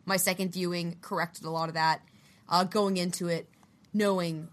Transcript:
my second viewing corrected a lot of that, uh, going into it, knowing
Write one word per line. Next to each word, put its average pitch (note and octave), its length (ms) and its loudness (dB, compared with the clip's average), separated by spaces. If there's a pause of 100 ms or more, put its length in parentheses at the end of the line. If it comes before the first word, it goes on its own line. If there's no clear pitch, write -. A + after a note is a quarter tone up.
my F#3+ 120 0
second F#3 360 0
viewing F3 480 -4
corrected E3 440 -6
a D#3+ 60 -6
lot E3 180 -2
of D#3+ 60 -10
that, D#3+ 260 4 (480)
uh, F3+ 160 4
going G3 320 2
into F3+ 320 -2
it, E3 200 -2 (460)
knowing F3 580 0